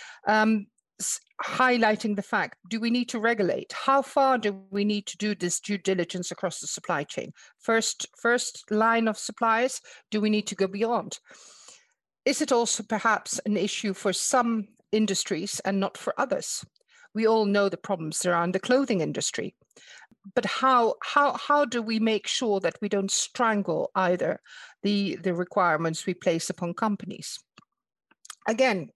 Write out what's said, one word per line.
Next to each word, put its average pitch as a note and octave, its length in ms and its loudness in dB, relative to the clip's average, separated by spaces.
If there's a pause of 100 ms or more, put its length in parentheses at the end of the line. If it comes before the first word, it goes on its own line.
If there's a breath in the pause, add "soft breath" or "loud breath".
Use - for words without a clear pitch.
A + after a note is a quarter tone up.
(280 loud breath)
um, G#3+ 400 4 (320)
s-, - 200 -6 (220)
highlighting A3+ 760 2
the G3 40 -4
fact, - 360 -2 (120)
do A3 120 -6
we A#3 80 0
need A#3+ 180 0
to A#3+ 120 -6
regulate? G#3 520 0
How C#4 300 2
far C4+ 360 2
do G#3 240 -4 (100)
we G3+ 120 0
need G#3 220 0
to - 100 -12
do G#3+ 180 -2
this F3 280 -4
due G3+ 160 -4
diligence F3+ 540 -2
across E3+ 280 -6
the - 80 -10
supply D#3 380 -4
chain? - 260 -10 (280 loud breath)
First, - 480 -2 (140)
first - 480 -2
line A3+ 380 2
of G#3+ 100 -2
suppliers, A3+ 640 0 (320 loud breath)
do G#3+ 80 0
we G#3+ 100 2
need G#3+ 180 2
to G3+ 80 -8
go G3 120 0
beyond? G3+ 520 -2 (1080 loud breath)
Is C#4+ 160 0
it D4+ 100 0
also A#3 320 0
perhaps A3 640 -2
an G#3 100 0
issue G3+ 380 -2
for F#3+ 180 -2
some A#3 560 0 (240)
industries G3 720 0
and G3 180 -2
not - 180 -2
for - 220 -4
others? - 460 -2 (480 soft breath)
We A3 120 0
all A3 200 6
know G3+ 240 4
the F3+ 80 -6
problems D#3+ 420 -4
there F3+ 160 2
are E3+ 80 2
in F3 80 0
the F#3 80 0
clothing B3+ 400 2
industry. - 560 -4 (800 loud breath)
But A#3+ 100 2
how, A#3+ 560 4
how, - 360 2
how D4 260 2
do A#3+ 180 -2
we A3 180 -2
make A3 280 0
sure G#3+ 320 0
that F#3 220 -2
we G#3 80 -4
don't G3 200 0
strangle G3+ 880 0
either F3+ 460 0 (420 loud breath)
the, G3+ 400 0
the F#3 100 0
requirements E3 720 0
we F#3 80 -2
place E3+ 360 0
upon F3 240 -6
companies? - 640 -4 (1080)
Again, A3 480 2